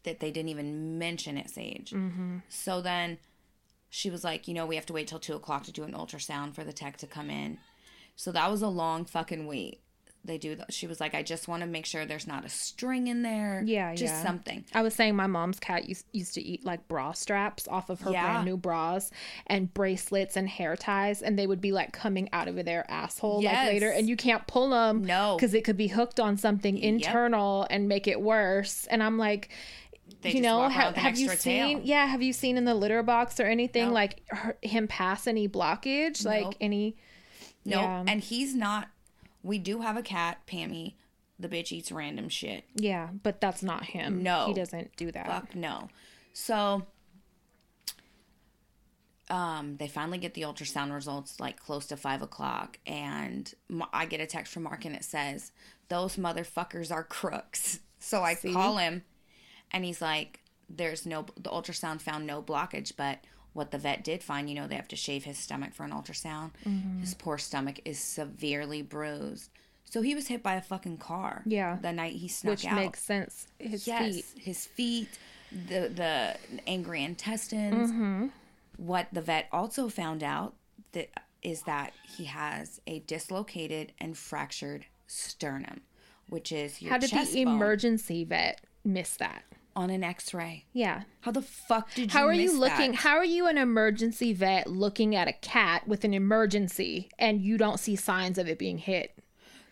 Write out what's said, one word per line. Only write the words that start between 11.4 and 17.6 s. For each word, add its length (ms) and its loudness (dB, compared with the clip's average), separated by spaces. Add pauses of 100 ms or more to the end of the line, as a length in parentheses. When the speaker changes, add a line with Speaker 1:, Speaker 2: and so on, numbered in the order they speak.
Speaker 1:
wanna 180 -4
make 200 -6
sure 180 -4
there's 220 -8
not 180 -6
a 60 -12
string 560 -2
in 160 0
there." 420 0
Speaker 2:
Yeah, 300 2
Speaker 1:
Just 180 0
Speaker 2:
yeah. 120 -2
Speaker 1:
something. 400 -4 (100)
Speaker 2:
I 80 6
was 100 2
saying 240 4
my 120 4
mom's 320 0
cat 280 -2
used, 240 -8
used 220 -4
to 80 -4
eat, 240 -6
like, 220 -4
bra 240 -2
straps 560 -2